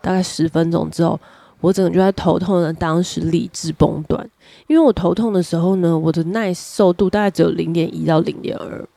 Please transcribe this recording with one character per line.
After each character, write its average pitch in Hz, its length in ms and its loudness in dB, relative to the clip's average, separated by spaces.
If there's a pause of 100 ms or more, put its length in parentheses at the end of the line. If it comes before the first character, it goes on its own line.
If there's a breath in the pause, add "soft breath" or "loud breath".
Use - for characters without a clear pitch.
大 185 100 -2
概 185 120 2
十 165 260 -2
分 165 220 0
钟 160 180 0
之 170 140 -2
后， 165 160 0 (400 soft breath)
我 175 120 2
整 190 140 2
个 165 60 2
就 175 80 2
在 190 140 4
头 170 260 0
痛 185 200 0
的 160 140 0
当 165 300 0
时 - 180 -6
理 170 320 0
智 160 200 -8
崩 156 300 0
断。 - 240 -4 (380 soft breath)
因 302 100 2
为 330 80 6
我 262 80 6
头 175 220 0
痛 220 180 0
的 180 120 2
时 - 120 -4
候 180 200 2
呢， 170 220 2
我 160 140 2
的 165 120 -2
耐 196 280 -2
受 180 400 2
度 185 160 0
大 208 140 0
概 202 80 2
只 165 140 -4
有 170 60 -2
零 165 220 -4
点 165 240 0
一 160 100 -6
到 160 160 2
零 - 200 -6
点 - 160 -6
二， - 400 -12